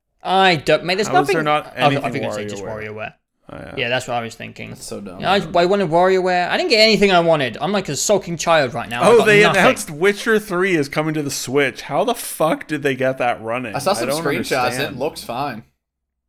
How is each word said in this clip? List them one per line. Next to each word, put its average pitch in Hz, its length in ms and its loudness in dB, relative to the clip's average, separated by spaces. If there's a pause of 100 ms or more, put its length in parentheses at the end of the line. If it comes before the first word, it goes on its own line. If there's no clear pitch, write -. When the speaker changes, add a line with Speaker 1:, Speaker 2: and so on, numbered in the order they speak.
(220)
Speaker 1:
I 185 340 4
don't, 151 280 2
mate, 180 120 -2
there's 208 120 -2
Speaker 2:
How - 60 -2
is - 140 6
Speaker 1:
nothing. - 60 2
Speaker 2:
there 160 100 0
not 151 220 0
Speaker 1:
Oh, - 40 -18 (160)
I 139 80 4
thought - 100 -2
Speaker 2:
anything - 200 -4
Speaker 1:
you 110 40 -6
were 107 60 -6
gonna 104 140 -8
say 101 60 -10
just 101 100 -10
Speaker 2:
WarioWare? 107 240 -10
Speaker 1:
WarioWare. 107 260 -12 (340)
Speaker 2:
Oh, - 100 -16
yeah. - 180 -16
Speaker 1:
Yeah, 123 140 -4
that's 127 180 -4
what 123 60 -4
I 120 80 -2
was 113 120 -10
thinking. 113 360 -14
Speaker 3:
That's 117 140 -16
so 110 160 -12
dumb. 98 240 -14
Speaker 1:
I, 185 120 2
I 175 300 2
wanted 196 220 2
WarioWare. 180 600 2
I 190 80 0
didn't 330 140 0
get 220 100 4
anything 208 320 6
I 175 80 6
wanted. 147 400 2
I'm 160 100 -2
like 196 180 -2
a 147 60 -4
sulking 170 420 0
child 151 380 2
right 107 140 -8
now. 180 140 -4
I 185 60 6
Speaker 2:
Oh, 233 100 8
Speaker 1:
got 214 80 6
Speaker 2:
they 208 180 6
Speaker 1:
nothing. 170 160 4
Speaker 2:
announced 240 280 2
Witcher 202 520 0
three 190 340 -2
is 139 140 0
coming 156 260 -2
to 151 80 -4
the 139 80 -4
Switch. 135 520 -2
How 156 200 -2
the 233 120 0
fuck - 520 -2
did 147 160 -6
they 139 140 0
get 131 220 -2
that 120 220 0
running? 113 360 -6
Speaker 3:
I - 20 -4
saw 165 140 0
Speaker 2:
I - 20 2
Speaker 3:
some - 140 -4
Speaker 2:
don't 147 160 -4
Speaker 3:
screenshots. 135 400 -2
Speaker 2:
understand. 123 320 -4
Speaker 3:
It - 20 -12
looks 147 240 -6
fine. 123 400 -8 (680)